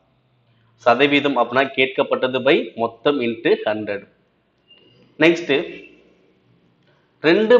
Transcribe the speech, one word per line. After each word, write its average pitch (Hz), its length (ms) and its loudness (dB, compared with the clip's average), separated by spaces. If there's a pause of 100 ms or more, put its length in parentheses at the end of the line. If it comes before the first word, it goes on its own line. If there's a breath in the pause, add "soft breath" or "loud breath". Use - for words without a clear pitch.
(880)
சதவீதம் 139 540 2
அப்படின்னா 123 260 0 (120)
கேட்கப்பட்டது 131 680 -2
by 165 120 4 (240)
மொத்தம் 143 360 -2 (100)
into 131 220 -4 (180)
hundred. 101 380 -8 (1160)
Next, 165 320 0 (1700)
ரெண்டு 214 300 4